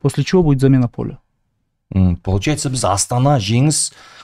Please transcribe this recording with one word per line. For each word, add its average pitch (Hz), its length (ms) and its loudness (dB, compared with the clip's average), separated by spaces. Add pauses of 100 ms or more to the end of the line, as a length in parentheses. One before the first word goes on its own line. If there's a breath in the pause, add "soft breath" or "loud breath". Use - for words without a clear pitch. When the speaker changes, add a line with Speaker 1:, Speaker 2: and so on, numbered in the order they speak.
Speaker 1:
после 139 240 -2
чего 185 180 2
будет 143 200 2
замена 131 260 4
поля. 113 300 -10 (760)
Speaker 2:
М, 92 220 2
получается, 101 540 -2
біз 127 160 -4
Астана, 123 520 0
Жеңіс 120 540 0 (320 loud breath)